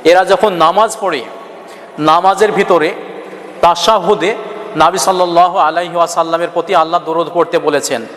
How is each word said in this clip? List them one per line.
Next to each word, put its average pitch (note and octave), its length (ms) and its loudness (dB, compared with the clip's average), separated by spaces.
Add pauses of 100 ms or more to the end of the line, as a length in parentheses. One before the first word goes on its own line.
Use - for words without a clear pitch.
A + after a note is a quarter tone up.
এরা F3 220 4
যখন F#3+ 280 2
নামাজ F3+ 460 2
পড়ে, D#3+ 220 -4 (760)
নামাজের F#3 520 2
ভিতরে F#3 440 0 (680)
তাশাহুদে F3+ 760 2 (400)
নাবি E3 220 2
সাল্লাল্লাহু F3+ 600 2
আলাইহি E3+ 380 0
ওয়াসাল্লামের E3 580 -2
প্রতি F3 220 -2
আল্লাহ E3 300 2
দরুদ D#3+ 280 -2
পড়তে E3 260 0
বলেছেন C#3 460 -2 (120)